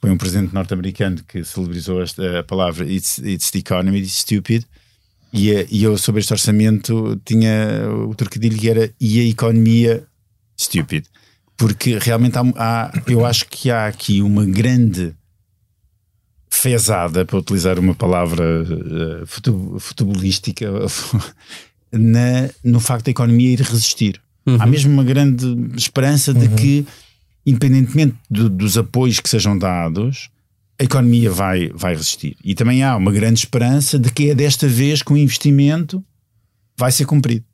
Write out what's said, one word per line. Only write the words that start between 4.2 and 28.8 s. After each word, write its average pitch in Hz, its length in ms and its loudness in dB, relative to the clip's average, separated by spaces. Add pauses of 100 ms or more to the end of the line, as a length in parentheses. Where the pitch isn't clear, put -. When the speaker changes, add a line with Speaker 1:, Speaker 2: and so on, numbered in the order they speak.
Speaker 1:
stupid". 113 440 -2 (680)
E, 104 200 0
eh, 98 180 0
e 104 140 0
eu, 107 140 4
sobre 107 240 -2
este 101 120 -2
orçamento, 107 920 0
tinha 107 640 0 (200)
o 110 80 -8
trocadilho 110 420 -2
que 107 120 -2
era 113 300 2
"e 113 200 2
a 120 60 2
economia 113 760 2 (560)
stupid". 78 460 -4 (500)
Porque 113 440 0
realmente 120 380 2
há, 123 60 0 (120)
há, 113 520 -4
eu 120 180 2
acho 117 220 -2
que - 220 -6
há 117 180 0
aqui 101 360 -2
uma 104 220 2
grande 95 680 0 (1400)
fezada, 95 760 0
para 98 120 -2
utilizar 92 420 0
uma 90 160 2
palavra, 87 480 0
eh, 82 840 -4
fute-, - 260 -4 (280)
futebolística, 98 880 -4 (680)
<laughs> - 560 -20
na, 120 580 2 (140)
no 120 160 4
facto 117 260 -2
da 131 60 0
economia 120 420 4
ir 120 80 0
resistir. 110 580 -2 (260)
Speaker 2:
Uhum. 127 140 2
Speaker 1:
Há 110 60 4
mesmo 139 260 4
uma 139 120 4
grande 131 420 2 (320)
esperança 139 560 0
de 120 140 4
Speaker 3:
Uhum. 107 80 2
Speaker 1:
que, 139 300 2 (600)
independentemente 131 680 4 (140)
do, 110 200 2
dos 98 280 0
apoios 123 420 0